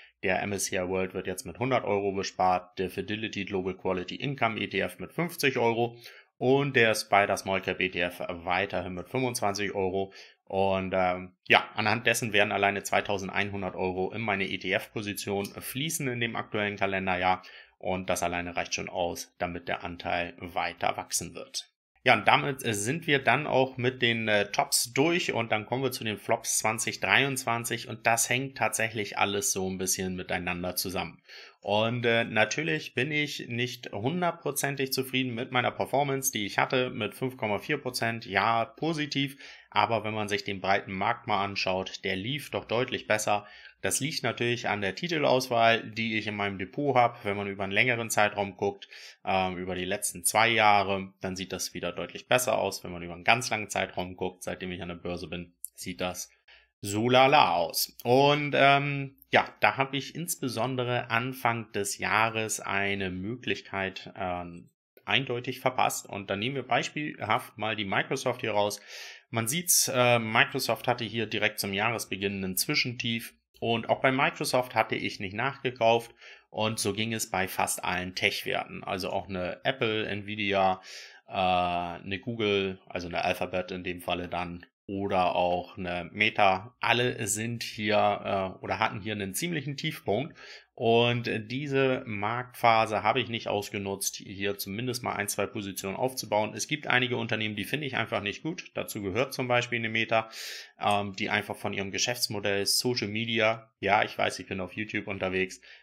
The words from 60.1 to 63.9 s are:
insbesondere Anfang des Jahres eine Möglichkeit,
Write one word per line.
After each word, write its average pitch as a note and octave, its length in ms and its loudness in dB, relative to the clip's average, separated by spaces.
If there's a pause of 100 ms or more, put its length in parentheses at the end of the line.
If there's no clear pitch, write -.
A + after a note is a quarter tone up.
insbesondere B2 920 -2
Anfang A#2 640 0
des G2+ 240 -2
Jahres A2 640 2
eine G2 480 0
Möglichkeit, G2 1080 -4